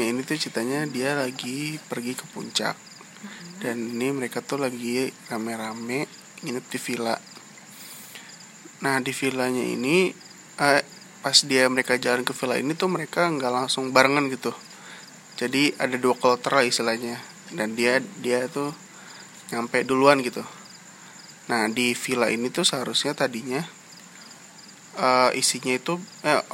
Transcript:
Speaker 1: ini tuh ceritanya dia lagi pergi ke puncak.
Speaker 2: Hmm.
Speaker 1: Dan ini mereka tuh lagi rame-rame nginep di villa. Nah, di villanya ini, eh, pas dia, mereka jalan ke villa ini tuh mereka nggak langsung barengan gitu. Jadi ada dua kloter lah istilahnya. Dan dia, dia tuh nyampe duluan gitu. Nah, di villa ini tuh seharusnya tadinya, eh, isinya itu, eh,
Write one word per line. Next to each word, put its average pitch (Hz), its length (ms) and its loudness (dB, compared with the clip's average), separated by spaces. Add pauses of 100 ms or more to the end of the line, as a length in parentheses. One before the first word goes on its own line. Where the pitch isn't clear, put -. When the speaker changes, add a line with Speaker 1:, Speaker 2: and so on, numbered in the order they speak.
Speaker 1:
ini 123 240 -2
tuh 151 160 -4
ceritanya 139 480 -4
dia 135 240 -2
lagi 135 640 -4
pergi 123 400 -8
ke - 160 -10
puncak. 110 400 -4
Speaker 2:
Hmm. - 880 -18
Speaker 1:
Dan 120 320 -4
ini 120 160 -2
mereka 123 320 -4
tuh 139 160 -4
lagi 127 480 -2 (240)
rame-rame 117 800 -4 (320)
nginep 123 240 -6
di - 160 -6
villa. 117 320 -2 (1700)
Nah, 139 160 2
di 131 160 -2
villanya 127 480 0
ini, 127 480 2 (480)
eh, 143 240 6 (400)
pas 135 240 4
dia, 131 240 6
mereka 127 320 2
jalan 123 240 2
ke - 80 0
villa 123 240 0
ini 131 160 0
tuh 185 160 0
mereka 165 400 0
nggak 131 240 0
langsung 127 400 -2
barengan 135 400 6
gitu. 120 160 -6 (880)
Jadi 139 400 2
ada 131 240 0
dua 123 160 4
kloter 131 400 2
lah 131 80 6
istilahnya. 120 560 -2 (320)
Dan 110 240 -4
dia, 123 240 4
dia 123 480 -2
tuh 143 240 -4 (800)
nyampe 120 320 0
duluan 135 400 6
gitu. 110 160 -6 (1080)
Nah, 113 160 0
di 123 240 2
villa 120 400 0
ini 117 160 -2
tuh 170 160 -2
seharusnya 135 480 0
tadinya, 131 480 -2 (1400)
eh, 127 400 4
isinya 127 400 0
itu, 170 240 -2 (240)
eh, 151 160 4 (140)